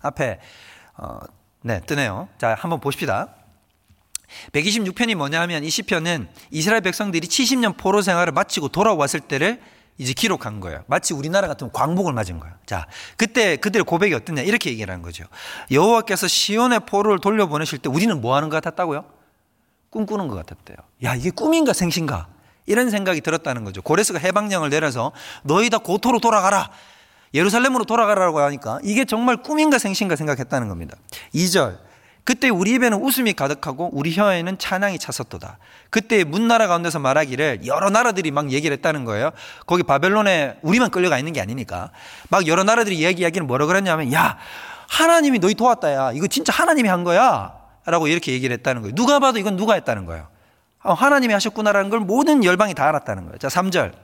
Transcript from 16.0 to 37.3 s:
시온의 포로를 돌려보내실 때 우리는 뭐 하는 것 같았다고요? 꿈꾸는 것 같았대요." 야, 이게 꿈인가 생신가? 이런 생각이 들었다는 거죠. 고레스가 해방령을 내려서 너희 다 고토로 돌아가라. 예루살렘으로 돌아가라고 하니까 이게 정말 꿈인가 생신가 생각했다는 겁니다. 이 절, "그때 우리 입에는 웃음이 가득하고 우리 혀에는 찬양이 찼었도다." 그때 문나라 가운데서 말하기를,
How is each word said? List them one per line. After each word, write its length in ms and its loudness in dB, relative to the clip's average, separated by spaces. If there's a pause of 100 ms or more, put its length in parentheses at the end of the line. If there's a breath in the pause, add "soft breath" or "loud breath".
시온의 540 2
포로를 380 2
돌려보내실 600 0
때 100 -6
우리는 320 0
뭐 140 0
하는 140 0
것 120 -2
같았다고요? 440 -4 (840)
꿈꾸는 380 -4
것 80 -6
같았대요." 420 -14 (260)
야, 120 -2
이게 160 -4
꿈인가 420 2
생신가? 540 -2 (400 soft breath)
이런 220 2
생각이 320 -2
들었다는 420 -4
거죠. 180 -10
고레스가 380 0
해방령을 500 0
내려서 440 -2 (300 loud breath)
너희 260 4
다 80 2
고토로 420 0
돌아가라. 500 2 (640 loud breath)
예루살렘으로 520 2
돌아가라고 560 2
하니까 420 -2
이게 220 0
정말 320 0
꿈인가 420 2
생신가 360 -2
생각했다는 540 -2
겁니다. 260 -10 (380 loud breath)
이 160 0
절, 300 0 (440 soft breath)
"그때 260 2
우리 220 2
입에는 300 2
웃음이 320 0
가득하고 600 -4
우리 200 -2
혀에는 440 0
찬양이 420 -2
찼었도다." 600 -10 (300 soft breath)
그때 360 2
문나라 420 2
가운데서 320 0
말하기를, 640 0